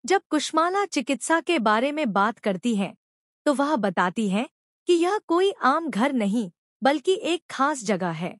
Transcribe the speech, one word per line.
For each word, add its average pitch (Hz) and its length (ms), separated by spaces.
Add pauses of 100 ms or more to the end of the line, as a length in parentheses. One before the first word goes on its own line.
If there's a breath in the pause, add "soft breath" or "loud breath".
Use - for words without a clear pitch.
जब 381 220
कुशमाला 339 560
चिकित्सा 302 560
के 330 180
बारे 226 340
में 294 200
बात 202 260
करती 208 380
है, 190 180 (500)
तो 294 100
वह 285 220
बताती 196 520
है 214 200 (380)
कि 349 60
यह 349 260
कोई 370 320
आम 302 400
घर 233 220
नहीं, 208 380 (320)
बल्कि 302 400
एक 330 280
खास 269 340
जगह 185 260
है। 165 300